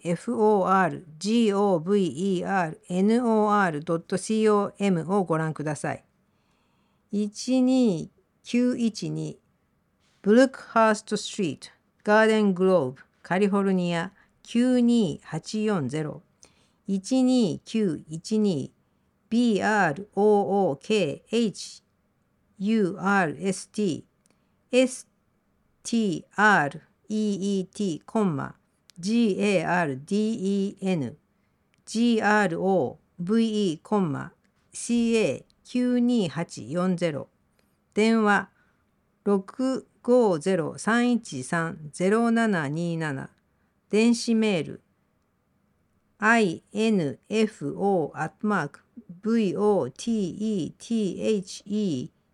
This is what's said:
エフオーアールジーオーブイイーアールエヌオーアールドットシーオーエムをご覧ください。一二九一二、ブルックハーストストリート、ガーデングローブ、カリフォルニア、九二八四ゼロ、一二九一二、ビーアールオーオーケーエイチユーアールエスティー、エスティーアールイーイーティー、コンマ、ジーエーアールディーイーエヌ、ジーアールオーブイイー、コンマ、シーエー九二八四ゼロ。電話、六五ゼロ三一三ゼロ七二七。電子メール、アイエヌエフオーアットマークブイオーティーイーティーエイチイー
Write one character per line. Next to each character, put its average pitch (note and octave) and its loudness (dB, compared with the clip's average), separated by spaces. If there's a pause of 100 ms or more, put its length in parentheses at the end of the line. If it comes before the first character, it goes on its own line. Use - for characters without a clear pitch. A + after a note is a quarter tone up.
エ E3+ -2
フ A#3 -4
オ G#3 4
ー F#3+ 4
ア F3 2
ー - -2
ル C#3+ -12 (100)
ジ A3 2
ー G3 0
オ G3+ 2
ー - -2
ブ F#3 0
イ F3+ 0
イ F3 -4
ー - -6
ア F#3 -2
ー D#3 -8
ル - -16
エ F3+ 0
ヌ A3+ 4
オ A3 2
ー G#3 2
ア F#3 2
ー E3+ 0
ル D3+ -6
ド E3+ -2
ッ - -6
ト F#3+ -6
シ A3 -2
ー G#3+ 4
オ G3+ 2
ー - -12
エ G3+ 2
ム E3+ 0
を G3+ 0
ご E3 0
覧 D#3 -2
く D3+ -10
だ D3+ -4
さ C#3+ -6
い。 - -14 (1040)
一 G#3+ -2
二 B3+ 2 (340)
九 B3 0
一 A3+ -2
二、 D#3 -8 (840)
ブ G3+ 4
ル B3 8
ッ C4+ 6
ク C4 -12
ハ A3 2
ー G#3 0
ス G#3 -10
ト G#3 -6
ス - -10
ト G#3+ -4
リ D#3 -2
ー - -18
ト、 - -20 (360)
ガ G#3+ 4
ー A3 4
デ A3 4
ン G3+ 2
グ F3+ 0
ロ F3 4
ー - -6
ブ、 C3 -18 (200)
カ F3 -4
リ G#3 2
フ G3+ 0
ォ G3 0
ル G3 2
ニ F3 0
ア、 E3+ -6 (300)
九 B3 2
二 A#3 2
八 G#3+ -6
四 F3 -2
ゼ D3+ -4
ロ、 D3+ -10 (640)
一 G3 0
二 B3 2
九 F#3 -2
一 E3 -4
二、 F#3+ 0 (580)
ビ A#3 2
ー G3 2
ア D3+ 0
ー - -4
ル F#3+ -12
オ G3 0
ー G#3 4 (440)
オ C#3 -2
ー - -14
ケ F#3+ -2
ー G#3+ -4
エ A#3 2
イ A3 0
チ - -18 (720)
ユ G3+ 0
ー F#3+ -12
ア F#3+ 2
ー D3+ -2
ル D#3+ -10
エ G3 -2
ス - -10
テ - -6
ィ F3 -2
ー、 - -14 (680)
エ B3+ 4
ス - -12 (760)
テ - -4
ィ G3 -2
ー - -20 (100)
ア F#3+ 4
ー C#3+ -4
ル D3+ -12 (260)
イ G#3+ -8
ー G3+ -2
イ F3+ -10
ー - -20
テ G#3+ -6
ィ F3 -4
ー、 - -16
コ - -2
ン F3+ 0
マ、 C3+ -8 (440)
ジ G#3+ 0
ー G3 2
エ D#3+ -6
ー E3+ 0
ア F3 0
ー D#3+ 0
ル C3+ -6
デ G3 -4
ィ G#3+ 0
ー G3 -4
イ - -20
ー F#3+ -4
エ F#3 2
ヌ、 C3+ -6 (680)
ジ A#3 2
ー G#3+ 2
ア G3+ 2
ー F3+ 0
ル E3+ -4
オ F3+ 0 (200)
ー F3+ -8
ブ G#3+ 2
イ G#3 0
イ - -4
ー、 D#3+ -14
コ - -2
ン F3 0
マ、 C3 -8 (400)
シ A#3 -2
ー A3+ 2
エ D#3+ -2
ー - -20 (100)
九 B3 0
二 A#3+ 2
八 C3 -10
四 F3+ 0
ゼ E3+ -2
ロ。 C3+ -10 (640)
電 A3 4
話、 G3+ 2 (760)
六 G3+ -2 (160)
五 A#3 4
ゼ F#3 0
ロ D3 -4
三 A#3+ 2
一 D#3+ -4
三 E3 -6
ゼ F#3 0
ロ A#3 2
七 G#3+ 0
二 E3 -4
七。 C#3 -6 (600)
電 A3+ 4
子 A#3 0
メ G#3+ 2
ー C#3+ -4
ル、 - -14 (1400)
ア A3+ 4
イ F3+ 0 (100)
エ A3 0
ヌ D#3 -2
エ A3 0
フ D3 -8
オ F#3 0
ー C3+ -10
ア D#3 -4
ッ - -10
ト - -8
マ G3 0
ー - -8
ク - -16 (400)
ブ A3+ 0
イ F#3+ -2
オ G3 2
ー C3 -8
テ - -18
ィ G#3+ -2
ー G#3 -4
イ - -10
ー - -20
テ - -20
ィ G#3+ -2
ー - -10
エ A3 0
イ G3+ 0
チ - -16
イ F#3 -4
ー - -20 (140)